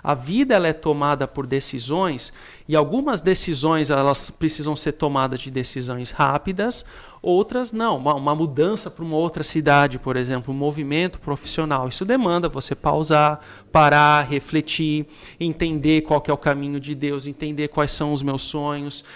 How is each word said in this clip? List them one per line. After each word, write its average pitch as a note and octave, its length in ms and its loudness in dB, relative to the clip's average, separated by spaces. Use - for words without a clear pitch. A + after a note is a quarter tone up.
A C#3+ 100 0
vida, G3 440 2
ela F3 100 4
é D#3+ 60 2
tomada D3 560 0
por C3+ 180 -8
decisões, C3+ 880 -4
e D3 60 0
algumas G3 480 2
decisões, D#3+ 680 2
elas C#3 380 2
precisam D3+ 460 -2
ser C#3+ 180 -4
tomadas C3+ 460 -2
de C3 140 -12
decisões B2 580 -6
rápidas, F#3 760 -2
outras A3 480 0
não. A3 280 0
Uma, C#3+ 160 0
uma C#3+ 200 0
mudança D#3+ 560 0
pra - 140 -12
uma D#3+ 120 -4
outra E3 280 -2
cidade, C#3+ 560 4
por B2+ 160 -4
exemplo, B2+ 360 -2
um C3+ 40 -4
movimento D3 640 -2
profissional. D3 680 -4
Isso B2+ 160 -6
demanda F#3 440 2
você C3+ 260 -6
pausar, D3+ 720 2
parar, D3 580 6
refletir, D3+ 800 -2
entender D#3 640 0
qual D3+ 180 2
que D3 100 -4
é D3 40 0
o C#3 40 -2
caminho C#3+ 420 -2
de C#3+ 140 -8
Deus, C#3 320 -4
entender D3 420 -6
quais D3 240 0
são D3 200 -2
os C#3 100 -2
meus C#3 200 -2
sonhos, D3 600 -6